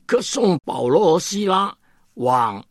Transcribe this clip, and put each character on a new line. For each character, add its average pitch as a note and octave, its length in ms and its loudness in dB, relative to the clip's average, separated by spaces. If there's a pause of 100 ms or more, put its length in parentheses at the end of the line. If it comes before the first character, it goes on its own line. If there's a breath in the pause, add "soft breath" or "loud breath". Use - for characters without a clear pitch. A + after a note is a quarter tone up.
刻 A#3+ 160 0
送 G3 420 0
保 B2 240 -4
罗 D#3+ 240 4
和 F3 80 2
西 G3+ 260 -6
拉 F#3+ 300 -2 (380)
往， A#2+ 560 0